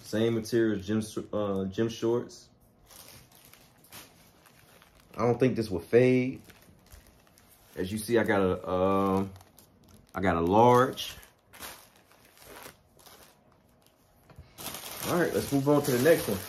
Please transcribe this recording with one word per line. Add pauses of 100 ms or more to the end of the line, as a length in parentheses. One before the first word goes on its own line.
Same
material
as
gym, (300)
uh,
gym
shorts. (2750)
I
don't
think
this
will
fade. (1300)
As
you
see,
I
got
a,
um, (840)
I
got
a
large. (4000)
All
right,
let's
move
on
to
the
next
one. (100)